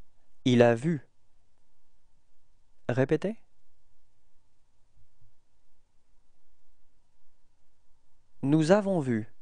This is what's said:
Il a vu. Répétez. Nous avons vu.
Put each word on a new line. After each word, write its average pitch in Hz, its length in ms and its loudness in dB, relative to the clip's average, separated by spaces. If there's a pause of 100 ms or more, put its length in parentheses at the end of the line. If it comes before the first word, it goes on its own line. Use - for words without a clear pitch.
(460)
Il 120 160 10
a 120 120 10
vu. 143 320 0 (1800)
Répétez. 147 480 2 (4000)
Nous 151 280 6
avons 196 300 6
vu. 117 300 0 (120)